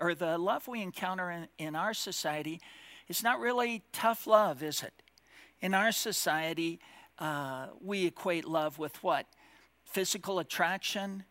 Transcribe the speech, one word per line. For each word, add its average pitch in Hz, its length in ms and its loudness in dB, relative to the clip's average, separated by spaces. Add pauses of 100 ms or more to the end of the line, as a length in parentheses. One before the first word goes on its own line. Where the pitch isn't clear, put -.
or 170 140 2
the 165 240 0
love 208 280 0
we 240 140 -6
encounter 185 500 -4
in, 170 180 -8 (100)
in 156 180 -6
our 196 160 0
society, 160 640 -4 (500)
is 175 140 -2
not 233 180 4
really 240 420 0 (100)
tough - 340 2
love, 208 360 8
is 151 200 -2
it? - 120 -10 (680)
In 185 140 2
our 208 180 6
society, 165 880 0 (380)
uh, 139 480 -4 (140)
we 190 260 0
equate 170 400 -2
love 156 320 0
with 151 240 -6
what? 160 240 0 (580)
Physical 190 540 -2
attraction. 190 920 -2